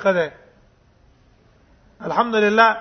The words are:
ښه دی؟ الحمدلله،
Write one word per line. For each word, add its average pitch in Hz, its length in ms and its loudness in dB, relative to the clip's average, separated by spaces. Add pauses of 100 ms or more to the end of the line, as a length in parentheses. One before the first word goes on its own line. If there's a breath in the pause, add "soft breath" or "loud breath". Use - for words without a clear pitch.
ښه 196 140 2
دی؟ 156 120 -2 (1700)
الحمدلله، 214 800 0